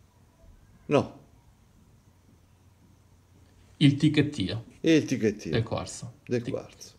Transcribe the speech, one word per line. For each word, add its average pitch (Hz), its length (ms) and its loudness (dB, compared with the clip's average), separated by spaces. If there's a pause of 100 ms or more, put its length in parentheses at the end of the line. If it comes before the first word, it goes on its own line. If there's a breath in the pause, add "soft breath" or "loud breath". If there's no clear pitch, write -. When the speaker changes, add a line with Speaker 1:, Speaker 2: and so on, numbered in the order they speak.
(880)
Speaker 1:
No. - 320 0 (2500)
Speaker 2:
Il 143 180 6
ticchettio 117 680 0 (160)
Speaker 1:
Il 160 240 4
ticchettio. 110 460 -2
Speaker 2:
del 113 120 0
quarzo. - 520 -10 (120)
Speaker 1:
Del 123 140 -2
Speaker 2:
Tic, - 120 -8
Speaker 1:
quarzo. - 460 -14